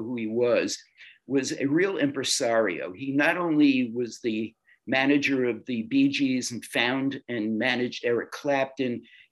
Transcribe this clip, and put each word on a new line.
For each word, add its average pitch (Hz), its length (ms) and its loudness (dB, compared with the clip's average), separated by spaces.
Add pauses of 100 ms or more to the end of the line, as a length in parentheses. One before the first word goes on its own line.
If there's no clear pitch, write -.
who 120 140 -6
he 113 100 -4
was, 110 520 2 (480)
was 131 260 0
a 135 140 -2
real 175 320 2
impresario. 113 960 0
He 135 200 -6
not 143 240 2
only 147 580 4
was 120 260 -6
the 110 340 -4 (320)
manager 135 600 2
of 113 180 -4
the 117 160 -4
Bee 139 260 4
Gees 131 420 0
and 117 140 -10
found 131 640 -2
and 110 280 -2
managed 123 480 -2
Eric 120 280 0
Clapton, 135 680 -2 (300)